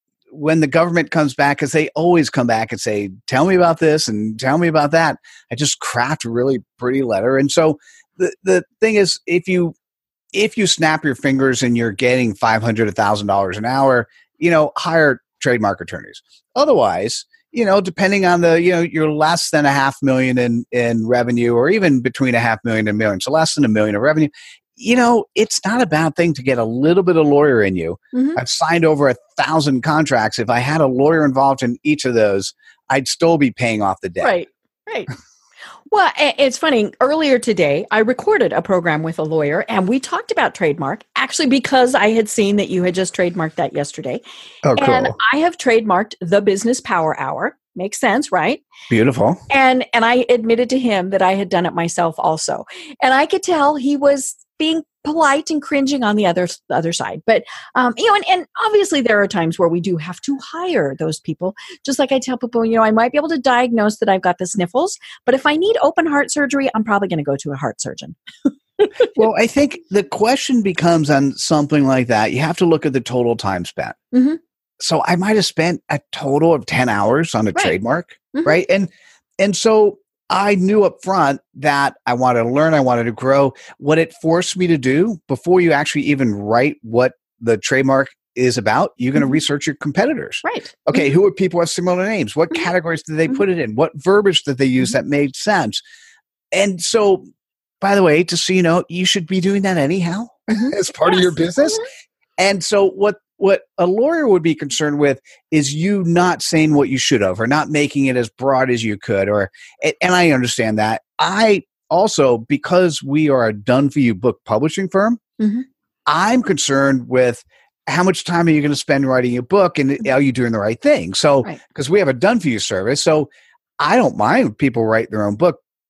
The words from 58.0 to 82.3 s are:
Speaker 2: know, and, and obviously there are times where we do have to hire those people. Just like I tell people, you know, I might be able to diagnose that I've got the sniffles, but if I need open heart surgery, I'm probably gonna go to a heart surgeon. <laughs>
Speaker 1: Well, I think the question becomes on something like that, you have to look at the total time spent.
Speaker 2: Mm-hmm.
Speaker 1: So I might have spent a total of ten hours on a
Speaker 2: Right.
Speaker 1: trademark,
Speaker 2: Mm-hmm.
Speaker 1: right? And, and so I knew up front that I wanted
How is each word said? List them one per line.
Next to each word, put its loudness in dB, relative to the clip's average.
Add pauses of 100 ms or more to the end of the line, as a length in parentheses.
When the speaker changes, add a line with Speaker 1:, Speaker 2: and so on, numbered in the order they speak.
Speaker 2:
know, 4
and, -2
and -2 (180)
obviously 2
there 2
are 0
times -2
where 4
we 0
do -2
have -12
to -4
hire -4
those -6
people. -8 (300)
Just -4
like 0
I 2
tell -6
people, -4
you 0
know, 4
I 2
might 0
be -2
able 0
to -4
diagnose 0
that -2
I've 2
got 0
the -6
sniffles, -4 (280)
but 2
if -2
I 2
need 0
open 0
heart -2
surgery, -2
I'm 0
probably -2
gonna -2
go -2
to -8
a -6
heart -6
surgeon. -12 (280)
<laughs> 0 (640)
Speaker 1:
Well, 2
I 2
think 0 (120)
the 0
question 0
becomes 0
on 2
something 0
like 2
that, 0
you -2
have -2
to 2
look 2
at -2
the -2
total -2
time -6
spent. -10 (180)
Speaker 2:
Mm-hmm. 4 (460)
Speaker 1:
So -2
I 0
might 0
have 2
spent -4
a -4 (120)
total 2
of 0
ten 0
hours 0
on 0
a -2
Speaker 2:
Right. -2
Speaker 1:
trademark, -4 (200)
Speaker 2:
Mm-hmm. -4
Speaker 1:
right? 2
And, 0 (480)
and 0
so 2 (300)
I 0
knew 2
up 0
front 0 (140)
that 0 (120)
I 0
wanted 2